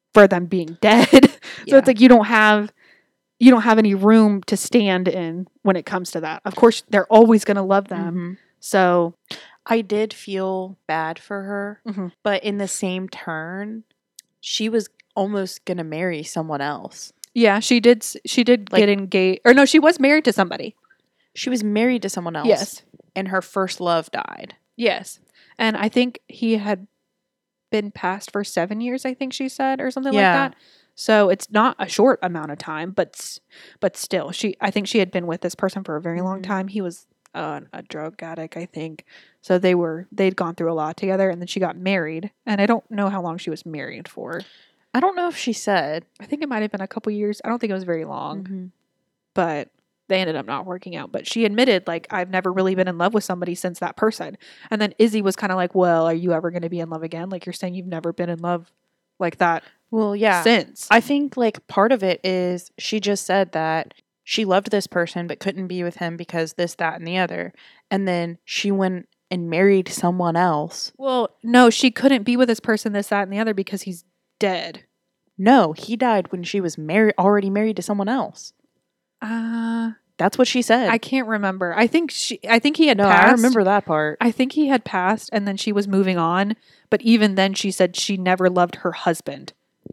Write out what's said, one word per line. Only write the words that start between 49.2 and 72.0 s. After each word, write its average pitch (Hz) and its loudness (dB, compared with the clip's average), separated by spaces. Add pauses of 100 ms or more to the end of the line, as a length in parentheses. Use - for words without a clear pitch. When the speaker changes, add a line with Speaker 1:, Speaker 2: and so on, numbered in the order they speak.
Speaker 1:
But 165 -4 (380)
they 190 0
ended 160 -4
up 131 -8
not 131 -8
working 180 -12
out. - -14
But - -10
she 226 -2
admitted, 208 0
like, 165 -8
"I've 185 -6
never 185 -2
really 190 0
been 185 0
in 170 -6
love 190 0
with 208 -2
somebody 180 -6
since 180 -8
that - -8
person." 208 -10 (340)
And 214 -4
then 208 -4
Izzy 214 2
was 190 -2
kinda 190 -4
like, 180 -2
"Well, 170 2
are 165 0
you 175 -2
ever 165 -4
gonna 170 -8
be 175 -6
in 165 -8
love 160 -10
again? 165 -10
Like, 185 -12
you're 180 -8
saying 180 -8
you've 185 -12
never 170 -6
been 175 -6
in 165 -6
love 175 -4 (480)
like 170 -4
that 170 0 (280)
Speaker 2:
Well, 214 -2
yeah. 202 2
Speaker 1:
since." 220 0
Speaker 2:
I 226 8
think, 285 -2
like, 233 -2
part 214 2
of 220 0
it 185 0
is 180 -4
she - -4
just 202 -2
said 190 0
that 160 -4 (300)
she - -4
loved 196 0
this 202 0
person 175 -4
but - -10
couldn't 190 -6
be 180 -6
with 175 -6
him 170 -6
because 165 -6
this, 175 -4
that, 160 -4
and 165 -14
the 180 -4
other. 175 -4 (380)
And 196 -2
then 170 -4
she - -4
went 185 -2 (220)
and 175 -6
married 185 4
someone 175 -2
else. 165 -2
Speaker 1:
Well, 254 -2 (120)
no, 233 8
she 254 2
couldn't 254 2